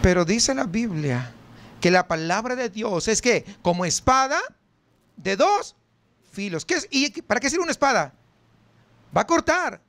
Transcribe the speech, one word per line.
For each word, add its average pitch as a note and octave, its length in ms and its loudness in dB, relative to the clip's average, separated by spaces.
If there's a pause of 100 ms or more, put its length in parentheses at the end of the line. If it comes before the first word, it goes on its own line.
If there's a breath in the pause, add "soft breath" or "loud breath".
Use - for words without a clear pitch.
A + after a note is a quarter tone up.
Pero F#3 200 4
dice A3+ 300 0
la C4+ 120 -2
Biblia D#3 680 -4 (480 loud breath)
que F3 80 4
la F3+ 180 4
palabra F3 480 -4
de B3 140 -4
Dios G#3 380 -4
es G#3+ 160 0
que A3 200 2 (200 loud breath)
como F3 220 0
espada C4 540 2 (760)
de G3 200 -4
dos G4 400 0 (560)
filos. G3 320 -6
¿Qué F4+ 120 -2
es? D#4 160 -4
¿Y C#4+ 320 -2
para A3 160 0
qué C4 100 0
sirve E4+ 140 -2
una E4 80 -2
espada? A3 420 0 (1000)
Va - 60 2
a - 60 -2
cortar. D#4+ 600 0